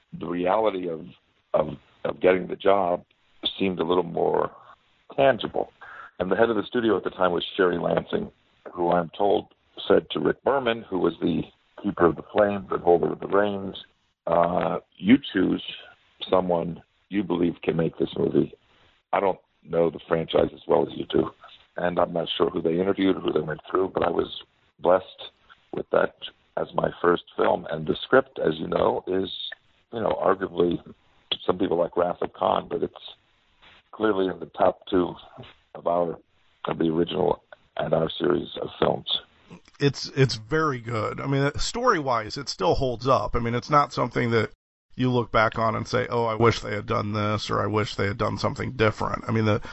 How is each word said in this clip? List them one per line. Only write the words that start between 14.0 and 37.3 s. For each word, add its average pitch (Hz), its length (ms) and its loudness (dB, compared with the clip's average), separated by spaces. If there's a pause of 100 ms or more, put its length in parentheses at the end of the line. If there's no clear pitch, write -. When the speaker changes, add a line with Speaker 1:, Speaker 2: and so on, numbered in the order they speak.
Speaker 1:
uh, 85 540 2 (180)
"You 110 200 6 (140)
choose 90 320 0 (640)
someone 87 540 0 (280)
you 98 140 -2
believe 85 380 0
can - 160 0
make 82 220 0
this 82 180 0
movie. 80 360 2 (600)
I 92 60 2
don't 95 200 0 (240)
know 82 280 2
the 80 160 -14
franchise 80 460 2
as - 140 -20
well 78 200 4
as 69 100 -12
you - 80 -8
do." - 240 0 (480)
And 87 220 0
I'm 87 140 0
not 82 220 -2
sure 82 140 0
who 85 140 -4
they 82 160 0
interviewed, 95 380 2
who - 140 -4
they 78 80 0
went 78 300 -6
through, 92 240 -2
but 87 100 -2
I 87 60 0
was 85 180 -2 (520)
blessed 92 260 4 (680)
with - 200 -8
that - 240 2 (420)
as 82 160 -4
my 80 160 0 (100)
first 87 240 2 (140)
film. 95 320 0
And 78 160 -6
the - 180 -2
script, - 360 2
as 82 180 0
you 85 100 -8
know, 92 400 0
is, 95 220 -2 (640)
you 117 80 -6
know, 80 180 0
arguably 87 600 0 (680)
some 90 140 -2
people 85 180 0
like 85 180 -2
Wrath 87 260 0
of - 120 -6
Khan, 92 340 0
but 85 140 -4
it's - 140 -6 (960)
clearly 98 360 0
in 87 120 -4
the 80 80 -10
top - 320 2 (100)
two 87 240 2 (600)
of 78 100 -14
our, 85 320 0 (480)
of 78 140 -4
the 82 100 2
original 82 540 0 (340)